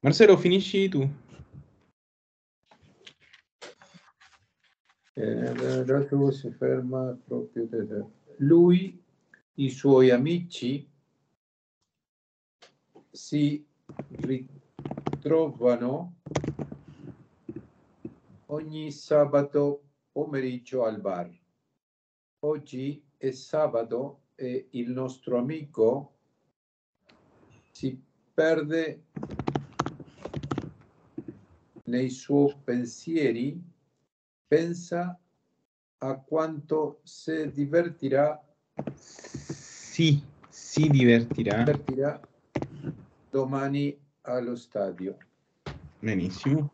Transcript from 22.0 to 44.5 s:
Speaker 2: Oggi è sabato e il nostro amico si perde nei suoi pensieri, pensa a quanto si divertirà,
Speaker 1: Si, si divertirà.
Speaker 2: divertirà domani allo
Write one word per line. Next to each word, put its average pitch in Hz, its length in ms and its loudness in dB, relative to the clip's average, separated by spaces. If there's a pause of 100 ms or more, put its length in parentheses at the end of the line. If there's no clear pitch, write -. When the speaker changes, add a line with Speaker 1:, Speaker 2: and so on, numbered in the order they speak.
Speaker 2:
Oggi 143 640 -6 (140)
è 131 120 -2
sabato 131 920 -4 (120)
e 131 360 -8
il 120 200 -6
nostro 127 480 -4
amico 139 800 -2 (1500)
si 131 320 -8 (300)
perde 160 720 0 (2750)
nei 123 260 -2
suoi 143 440 2 (100)
pensieri, 127 1000 -2 (840)
pensa 175 720 -2 (800)
a 135 200 -6
quanto 156 840 -4
si 156 480 -6
divertirà, 143 880 0 (520)
Speaker 1:
Si, - 1300 -2 (260)
si - 400 0
divertirà. 117 720 4
Speaker 2:
divertirà 139 600 0 (1120)
domani 139 640 -2 (260)
allo 123 340 -6